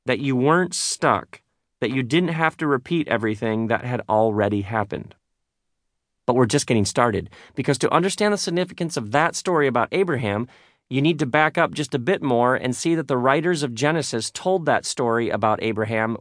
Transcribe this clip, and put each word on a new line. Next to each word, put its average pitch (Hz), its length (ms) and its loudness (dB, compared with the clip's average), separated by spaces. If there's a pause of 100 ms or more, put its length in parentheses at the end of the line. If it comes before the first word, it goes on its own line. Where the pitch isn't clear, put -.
that 127 120 0
you 135 160 0
weren't 165 380 4
stuck, - 680 -2 (380)
that 117 120 -2
you 131 100 0
didn't 156 280 0
have 160 280 -2
to 160 80 -4
repeat 143 420 0
everything 110 600 -2
that 117 180 -2
had 123 240 -4
already 104 540 2
happened. 104 500 -6 (1120)
But 120 100 2
we're 123 120 6
just 143 180 0
getting 110 200 2
started, 107 440 0 (240)
because 135 240 0
to - 160 0
understand 196 400 2
the 202 60 -4
significance 180 580 -4
of 107 140 -8
that 151 240 2
story 156 320 0
about 120 240 2
Abraham, 120 560 -2 (420)
you 131 140 0
need 160 160 2
to 147 80 -2
back 151 300 2
up 160 160 0
just 143 200 -6
a 143 60 0
bit 151 240 -2
more 123 320 2
and 123 200 -2
see 165 200 0
that 156 120 -4
the 135 100 0
writers 147 440 2
of 123 140 -4
Genesis 139 560 -2
told 185 340 -2
that 131 200 2
story 117 440 0
about 107 320 0
Abraham 110 600 -2